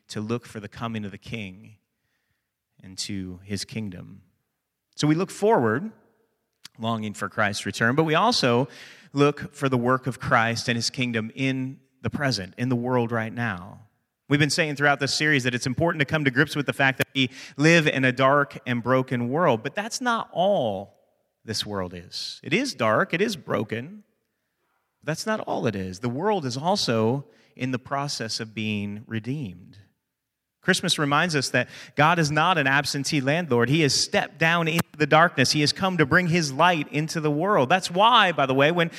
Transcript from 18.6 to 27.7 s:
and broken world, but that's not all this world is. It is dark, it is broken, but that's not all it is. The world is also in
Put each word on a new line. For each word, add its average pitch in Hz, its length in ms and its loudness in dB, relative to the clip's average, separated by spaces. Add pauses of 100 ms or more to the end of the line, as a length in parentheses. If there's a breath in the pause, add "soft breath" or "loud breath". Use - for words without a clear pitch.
and 120 160 -2
broken 127 480 0
world, 135 340 2
but 139 120 -8
that's 208 240 -6
not 233 320 -2
all 131 720 -2 (440)
this 110 200 -6
world 95 280 -6
is. - 480 -14
It 135 120 -10
is 247 200 0
dark, 123 400 0
it 170 80 0
is 220 140 -2
broken, 131 680 -6 (1000)
but - 60 -18
that's 156 180 -6
not 220 160 -2
all - 260 -2
it 104 80 -2
is. 92 240 -8
The 123 80 -4
world 165 380 -2
is 120 100 -6
also 135 680 0 (300 soft breath)
in 131 160 -6